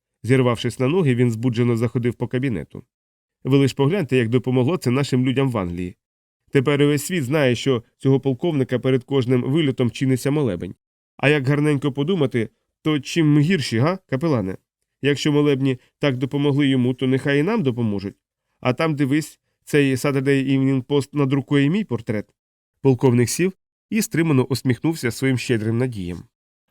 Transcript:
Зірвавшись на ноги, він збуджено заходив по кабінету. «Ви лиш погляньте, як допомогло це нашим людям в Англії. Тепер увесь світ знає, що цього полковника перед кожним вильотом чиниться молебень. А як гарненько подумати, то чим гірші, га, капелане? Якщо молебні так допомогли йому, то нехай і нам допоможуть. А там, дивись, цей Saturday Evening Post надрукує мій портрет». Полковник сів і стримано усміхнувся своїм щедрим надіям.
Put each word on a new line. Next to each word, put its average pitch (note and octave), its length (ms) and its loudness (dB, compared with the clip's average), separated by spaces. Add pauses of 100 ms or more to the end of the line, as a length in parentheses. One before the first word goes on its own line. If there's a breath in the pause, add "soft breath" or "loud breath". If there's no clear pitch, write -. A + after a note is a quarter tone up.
(220)
Зірвавшись B2 560 0
на B2+ 100 0
ноги, D3+ 260 2
він B2 160 2
збуджено A#2+ 460 0
заходив A#2+ 380 -2
по A#2+ 140 -8
кабінету. A2+ 540 -6 (640)
«Ви C3+ 140 4
лиш C#3 140 2
погляньте, C#3 440 0
як A#2 120 2
допомогло B2+ 480 0
це B2+ 140 -2
нашим C3 360 0
людям C3+ 240 0
в A#2 80 -2
Англії. F2+ 380 -6 (540)
Тепер C#3+ 320 2
увесь D3 220 2
світ F3+ 200 -4
знає, C3 300 2
що A#2+ 280 -2 (140)
цього C3+ 240 2
полковника C3+ 580 -2
перед C3 260 0
кожним B2+ 380 0
вильотом C3 480 0
чиниться C3 400 -2
молебень. G#2 440 -4 (420)
А C3+ 120 0
як C#3+ 200 0
гарненько D3 440 0
подумати, C#3 560 -2 (340)
то D3+ 180 0
чим D3+ 380 2
гірші, D3 400 0
га, E3 280 0
капелане? C3 500 -2 (460)
Якщо C#3+ 300 0
молебні C#3 460 2 (200 soft breath)
так C#3 180 -2
допомогли C#3+ 520 0
йому, C3 260 2
то C3+ 120 -4
нехай C3+ 340 0
і - 20 2
нам G#3 200 0
допоможуть. A2 540 -4 (440)
А B2+ 120 0
там, D#3+ 220 -2
дивись, C#3+ 460 -2 (240)
цей C#3 300 2
Saturday C3+ 640 0
Evening C3+ 260 0
Post C#3+ 280 -2
надрукує C#3 580 0
мій G#3 140 0
портрет». G#2+ 500 -6 (460)
Полковник B2 480 4
сів F3+ 240 -2 (380)
і G#3+ 120 0
стримано D3 420 0
усміхнувся C3 640 -2
своїм C3 280 -2
щедрим A2+ 400 -2
надіям. G2 440 -6 (480)